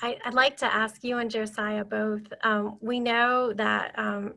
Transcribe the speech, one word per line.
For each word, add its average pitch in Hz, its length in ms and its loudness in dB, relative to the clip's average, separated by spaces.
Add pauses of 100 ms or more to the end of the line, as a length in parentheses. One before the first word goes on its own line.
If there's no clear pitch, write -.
I, 240 240 -2
I'd 240 100 -4
like 277 240 4
to 240 140 2
ask 214 300 0
you 240 160 -2
and 233 100 -2
Josiah 214 560 -2
both. 214 380 -2 (220)
Um, 214 360 0
we 240 200 -2
know 240 540 4
that, 214 440 0
um, 202 380 -2